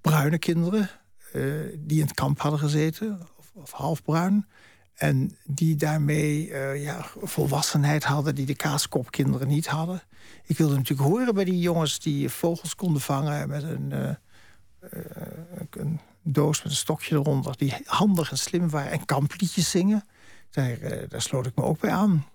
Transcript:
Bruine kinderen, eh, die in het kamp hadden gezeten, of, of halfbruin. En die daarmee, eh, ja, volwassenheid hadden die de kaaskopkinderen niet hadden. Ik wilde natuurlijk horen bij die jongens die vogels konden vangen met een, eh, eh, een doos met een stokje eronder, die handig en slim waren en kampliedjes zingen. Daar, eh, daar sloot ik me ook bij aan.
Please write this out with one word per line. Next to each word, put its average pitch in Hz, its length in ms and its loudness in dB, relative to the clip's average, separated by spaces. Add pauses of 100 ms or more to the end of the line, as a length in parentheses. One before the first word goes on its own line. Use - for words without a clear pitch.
Bruine 151 380 2
kinderen, 175 520 0 (420)
eh, 135 100 -4 (360)
die 156 220 0
in 151 60 2
het - 80 -4
kamp 139 260 0
hadden 147 200 0
gezeten, 156 600 -2 (180)
of, - 160 -20
of - 160 -20
halfbruin. 165 760 0 (480)
En 143 500 0
die 160 320 2
daarmee, 151 760 0
eh, 139 300 -6
ja, 143 240 -8 (160)
volwassenheid 143 840 2
hadden 143 300 0
die 135 120 -2
de 143 100 -4
kaaskopkinderen 135 920 0
niet 143 180 2
hadden. 165 360 -2 (420)
Ik - 140 -2
wilde 147 180 6
natuurlijk 139 320 2
horen 240 260 4
bij 196 100 4
die 180 140 2
jongens 165 400 2
die 143 300 0
vogels 165 460 -2
konden 160 260 2
vangen 147 480 -2
met 143 140 -4
een, 139 300 -4
eh, 135 160 -2
eh, 151 80 -4 (1500)
een 156 300 -4 (220)
doos 147 400 2
met 151 100 -6
een 143 60 -2
stokje - 360 -2
eronder, 139 420 0
die 135 180 0 (100)
handig 180 460 2
en 139 80 -4
slim 175 320 -2
waren 147 200 -2
en 156 140 -4
kampliedjes 147 680 0
zingen. 202 340 2 (460)
Daar, 127 300 -2
eh, - 280 -8
daar 117 140 -6
sloot 127 240 -2
ik 127 100 -6
me - 60 0
ook 156 180 0
bij 208 100 0
aan. 180 440 4